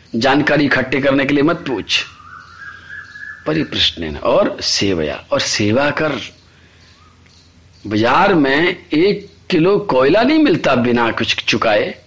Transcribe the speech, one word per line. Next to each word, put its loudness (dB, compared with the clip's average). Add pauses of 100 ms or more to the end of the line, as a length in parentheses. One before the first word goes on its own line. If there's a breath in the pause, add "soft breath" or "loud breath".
(160)
जानकारी 2
इकट्ठे -2
करने 2
के -2
लिए 2
मत 2
पूछ। -4 (1400)
परिप्रश्नेन -4
और 0
सेवया, -2
और 0
सेवा 0
कर। -2 (1800 soft breath)
बाजार 2
में 0
एक 0 (200)
किलो 2
कोयला 2
नहीं 4
मिलता 2
बिना 2
कुछ -4
चुकाए। 0